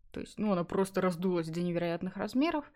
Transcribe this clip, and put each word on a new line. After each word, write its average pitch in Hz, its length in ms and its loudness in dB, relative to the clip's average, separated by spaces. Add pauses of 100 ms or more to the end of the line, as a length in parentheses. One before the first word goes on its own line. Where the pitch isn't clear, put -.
(100)
То - 100 -10
есть, - 180 -12
ну, 214 120 2
она 175 140 2
просто 190 380 0
раздулась 175 460 2
до 165 120 -2
невероятных 175 560 -2
размеров. 285 600 0